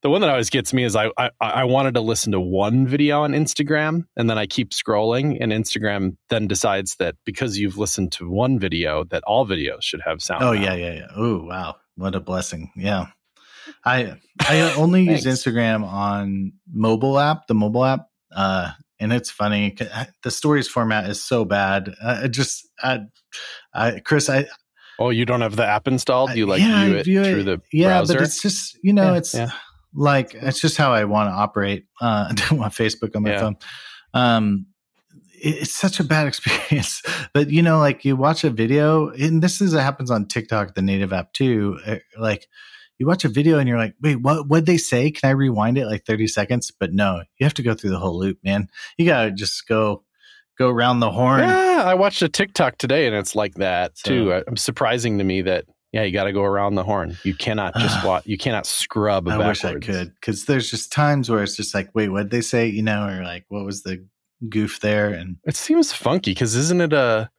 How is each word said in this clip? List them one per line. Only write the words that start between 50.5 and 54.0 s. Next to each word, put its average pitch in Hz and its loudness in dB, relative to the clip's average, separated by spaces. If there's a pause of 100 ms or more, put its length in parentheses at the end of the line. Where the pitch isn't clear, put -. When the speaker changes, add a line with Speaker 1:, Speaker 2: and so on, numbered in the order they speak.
Speaker 2:
go 131 4
around 123 2
the 113 2
horn. 123 2
Speaker 1:
Yeah, 370 2
I 185 4
watched 190 2
a 160 0
TikTok 175 0
today 135 0
and 110 0
it's 101 -4
like 104 -2
that 92 -2
Speaker 2:
So - -6